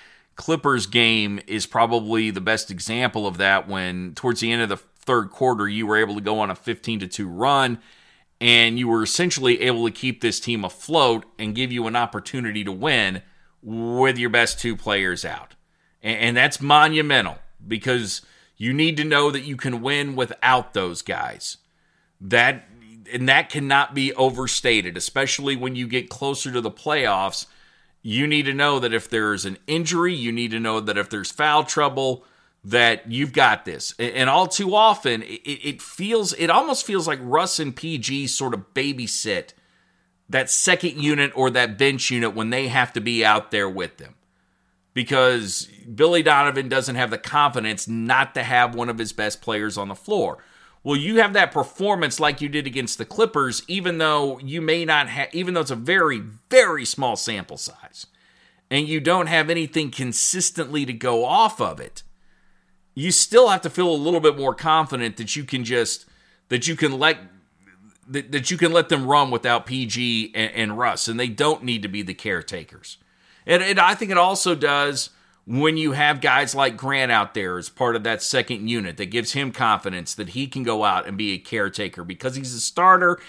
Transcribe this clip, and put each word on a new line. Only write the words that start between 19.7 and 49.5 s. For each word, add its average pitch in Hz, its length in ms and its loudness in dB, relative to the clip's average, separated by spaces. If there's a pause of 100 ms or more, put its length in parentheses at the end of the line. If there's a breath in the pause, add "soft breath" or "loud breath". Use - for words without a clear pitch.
win 143 320 -2
without 127 580 0
those 92 300 -4
guys. 80 540 -8 (640)
That, 120 460 2 (480)
and 127 160 0
that 151 220 4
cannot 139 420 0
be 135 200 -2
overstated, 120 840 0
especially 135 580 -2
when 127 200 -6
you 123 120 -6
get 123 220 -4
closer 139 420 -6
to 123 80 -2
the 110 120 -4
playoffs. 107 720 -2 (560 soft breath)
You 117 240 -2
need 151 220 0
to 135 80 -2
know 143 240 2
that 113 160 0
if - 160 -4
there's 107 340 -2
an 95 220 -8
injury, 170 480 0
you 117 160 -4
need 117 180 -4
to 113 100 -4
know 110 200 -2
that 107 180 -2
if 98 100 0
there's 101 220 -8
foul 151 360 2
trouble, 135 600 -2 (380 soft breath)
that 117 480 4
you've 131 200 -4
got 123 320 4
this. - 360 -10
A-, 117 180 -4
and 131 100 2
all 170 200 4
too 190 260 -4
often, 208 480 4
it, - 220 -14
it, 139 240 -10
it 139 160 -8
feels, 202 500 -2
it 165 160 0
almost 262 340 2
feels 180 240 -2
like 143 140 -4
Russ 143 380 0
and 135 160 -6
P 160 240 -8
G 135 260 -4
sort 123 300 -4
of - 180 -14
babysit 123 760 -4 (800)
that 131 220 0
second 175 500 0
unit 143 360 2
or 131 160 2
that 120 260 0
bench 135 320 0
unit 117 240 -2
when 113 160 -4
they 127 200 -2
have 127 240 2
to 113 80 -4
be 113 220 0
out 107 280 4
there 101 180 0
with 92 280 -8
them. 67 180 -20 (800)
Because 127 760 2 (240)
Billy 160 300 6
Donovan 139 460 2
doesn't 131 260 -2
have 123 160 0
the 113 80 -4
confidence 127 680 0
not 120 460 0
to 131 80 -4
have 120 320 2
one 120 160 -4
of 113 80 -6
his 110 160 -6
best 107 300 -4
players 104 340 -2